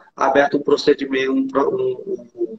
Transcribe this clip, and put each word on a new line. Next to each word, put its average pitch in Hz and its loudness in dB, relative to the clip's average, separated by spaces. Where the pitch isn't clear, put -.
aberto 139 2
um 143 -2
procedimento, 135 2
um 135 0
pro-, 135 0
um, - -4
um - -6